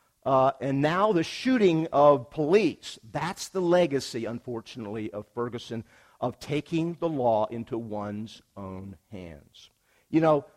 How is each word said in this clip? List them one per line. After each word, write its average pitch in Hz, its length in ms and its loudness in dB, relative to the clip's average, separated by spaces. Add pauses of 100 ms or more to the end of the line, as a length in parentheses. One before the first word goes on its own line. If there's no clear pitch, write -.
(240)
uh, 131 360 4
and 139 200 -2
now 180 320 2
the 165 120 2
shooting 185 680 2
of 143 380 6
police. 156 680 0 (140)
That's 160 360 -6
the 190 120 -6
legacy, 151 640 0
unfortunately, 113 880 -10
of 104 240 -10
Ferguson, 120 500 -8 (360)
of 120 180 -4
taking 160 640 -4
the 170 80 -2
law 120 380 2
into 117 300 -8
one's 107 640 -8 (160)
own 95 400 -14 (140)
hands. 85 600 -18 (380)
You 156 120 2
know, 151 260 4 (100)